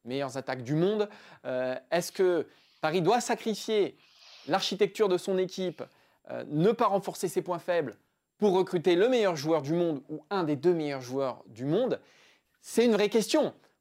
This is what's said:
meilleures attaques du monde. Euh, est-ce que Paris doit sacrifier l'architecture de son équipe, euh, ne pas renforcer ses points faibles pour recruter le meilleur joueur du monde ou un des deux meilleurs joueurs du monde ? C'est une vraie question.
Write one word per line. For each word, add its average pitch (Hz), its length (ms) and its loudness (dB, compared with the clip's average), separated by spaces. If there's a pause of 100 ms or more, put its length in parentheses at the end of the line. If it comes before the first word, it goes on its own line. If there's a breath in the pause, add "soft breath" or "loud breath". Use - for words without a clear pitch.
meilleures 131 320 -6
attaques 127 240 -6
du 123 140 -4
monde. 208 340 0 (360 loud breath)
Euh, 127 300 -4 (140)
est-ce 175 220 -2
que 180 360 2 (340 soft breath)
Paris 156 200 0
doit 214 200 4
sacrifier 214 760 -2 (500 loud breath)
l'architecture 196 640 0
de 180 80 2
son 185 200 -2
équipe, 185 460 -4 (460 soft breath)
euh, 120 200 -8
ne 160 220 4
pas 233 160 2
renforcer 190 400 -2
ses 175 140 -4
points 170 180 -6
faibles 160 380 -2 (400)
pour 208 160 2
recruter 180 420 2
le 208 140 4
meilleur 214 260 2
joueur 156 260 0
du 139 120 -2
monde 170 340 0
ou 151 220 -10
un 190 160 -2
des 151 100 0
deux 165 180 2
meilleurs 147 280 -4
joueurs 127 460 -4
du 120 180 -10
monde ? 180 340 0 (640 soft breath)
C'est - 240 2
une 233 80 6
vraie 202 160 2
question. 220 440 2 (280 soft breath)